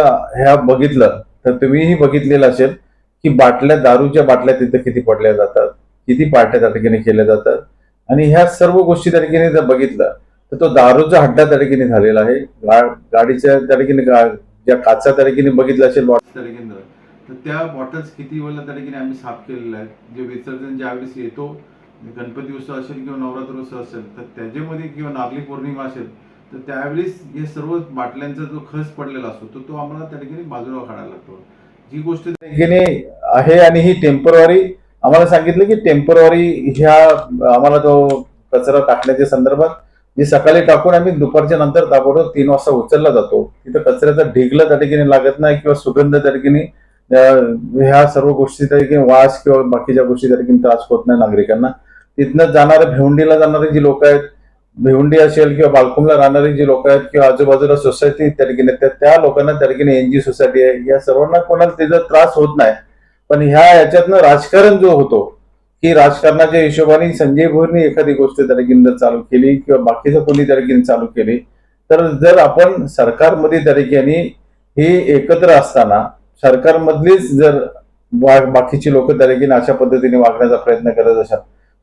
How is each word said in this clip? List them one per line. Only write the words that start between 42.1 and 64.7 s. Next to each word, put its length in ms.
तीन 200
वाजता 220
उचलला 400
जातो. 440
तिथं 120
कचऱ्याचा 440
ढिगला 420
त्या 140
ठिकाणी 320
लागत 280
नाही 180
किंवा 180
सुगंध 420
त्या 160
ठिकाणी, 280
अ, 180
ह्या 220
सर्व 240
गोष्टी 360
त्या 120
ठिकाणी 340
वास 300
किंवा 200
बाकीच्या 420
गोष्टी 240
त्या 80
ठिकाणी 220
त्रास 320
होत 160
नाही 140
नागरिकांना. 480
तिथनं 260
जाणारे, 400
भिवंडीला 540
जाणारे 340
जी 100
लोक 220
आहेत, 160
भिवंडी 400
असेल 360
किंवा 160
बालकुमला 460
राहणारे 360
जी 140
लोक 220
आहेत 120
किंवा 260
आजूबाजूला 500
सोसायटी 540
त्या 160
ठिकाणी 260
आहेत, 80
त्या, 80
त्या 320
लोकांना 320
त्या 160
ठिकाणी 280
एनजी 240
सोसायटी 420
आहे, 280
या 80
सर्वांना 420
कोणाला 300
त्याचा 280
त्रास 360
होत 220
नाही. 180
पण 140
ह्या 400
याच्यातनं 340
राजकारण 600